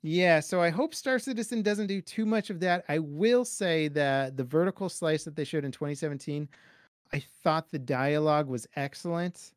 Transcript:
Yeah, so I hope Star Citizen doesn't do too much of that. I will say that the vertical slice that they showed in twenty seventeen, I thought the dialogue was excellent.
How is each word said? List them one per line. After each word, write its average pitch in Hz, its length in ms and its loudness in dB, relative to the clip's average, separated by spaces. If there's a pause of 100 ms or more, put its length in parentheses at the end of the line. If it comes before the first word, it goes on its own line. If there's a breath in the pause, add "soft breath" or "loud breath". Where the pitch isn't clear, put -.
Yeah, 165 380 6
so 180 200 0
I 170 100 6
hope 262 240 -2
Star 262 240 -2
Citizen 233 440 -4
doesn't 208 260 0
do 196 120 -2
too 220 260 -4
much 214 240 0
of 170 100 -6
that. 180 280 2
I 151 120 0
will 208 440 2
say 165 440 0
that 135 480 0
the 131 80 -2
vertical 175 440 0
slice 156 360 0
that 151 120 -10
they 151 80 -2
showed 147 200 -2
in 135 80 -4
twenty 147 220 -4
seventeen, 147 540 -6 (640 soft breath)
I 143 80 -2 (220)
thought 160 280 0
the 156 80 -6
dialogue 147 720 2
was 123 180 -6 (100)
excellent. 170 800 -6